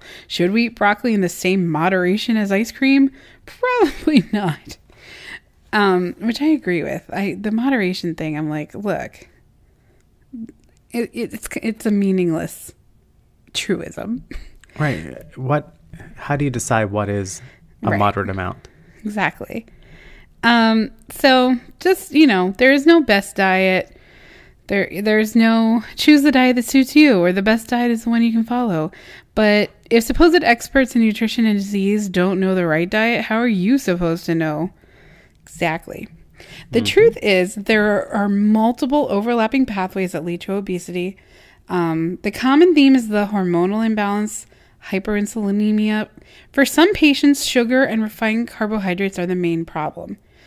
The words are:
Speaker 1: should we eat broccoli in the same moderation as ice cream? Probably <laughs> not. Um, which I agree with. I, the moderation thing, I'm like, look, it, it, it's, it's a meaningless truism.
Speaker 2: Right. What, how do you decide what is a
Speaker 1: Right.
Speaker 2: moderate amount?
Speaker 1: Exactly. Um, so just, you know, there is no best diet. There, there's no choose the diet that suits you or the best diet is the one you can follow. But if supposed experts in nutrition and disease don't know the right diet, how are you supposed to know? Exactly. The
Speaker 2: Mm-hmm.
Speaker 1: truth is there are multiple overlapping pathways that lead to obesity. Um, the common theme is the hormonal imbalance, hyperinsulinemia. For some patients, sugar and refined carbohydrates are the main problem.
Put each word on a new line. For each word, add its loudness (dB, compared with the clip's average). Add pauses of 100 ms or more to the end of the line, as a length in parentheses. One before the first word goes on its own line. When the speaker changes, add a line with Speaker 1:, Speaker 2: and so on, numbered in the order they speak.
(280)
Speaker 1:
should -2
we 2
eat -8
broccoli 0
in 2
the 0
same -2
moderation 0
as -2
ice 0
cream? 2 (360)
Probably 0
<laughs> -14
not. -6 (960)
Um, 2
which -4
I 0
agree 0
with. -8
I, -6
the -6
moderation -2
thing, -6
I'm -6
like, -8
look, -8 (1700)
it, -4
it, -8
it's, -14 (140)
it's -6
a 0
meaningless -2 (800)
truism. -8 (540)
Speaker 2:
Right. -6
What, -4 (420)
how -6
do -2
you -2
decide -2
what -4
is -6 (420)
a -8
Speaker 1:
Right. -2
Speaker 2:
moderate 0
amount? -10 (360)
Speaker 1:
Exactly. -6 (760)
Um, 2 (200)
so 2 (240)
just, -2
you 6
know, 2
there 6
is 2
no 6
best 0
diet. 0 (720)
There, 0 (140)
there's 2
no 4 (140)
choose 6
the 4
diet 4
that 0
suits 2
you 6
or 2
the -2
best 0
diet 0
is -4
the -2
one 2
you 2
can 0
follow. -2 (440)
But 2 (200)
if 4
supposed 4
experts 0
in 2
nutrition 0
and 2
disease -2
don't 0
know 0
the 0
right 0
diet, -2
how -2
are 0
you 2
supposed -2
to 0
know? -4 (720)
Exactly. -8 (640)
The -2
Speaker 2:
Mm-hmm. 0
Speaker 1:
truth 4
is 0
there 0
are -2
multiple 2
overlapping 0
pathways -4
that -6
lead -6
to -8
obesity. -6 (520)
Um, -2
the -4
common 4
theme 6
is -2
the 0
hormonal 0
imbalance, -2 (440)
hyperinsulinemia. -2 (440)
For 2
some 4
patients, 4
sugar 2
and 0
refined -4
carbohydrates -4
are -4
the -2
main -2
problem. -10 (280)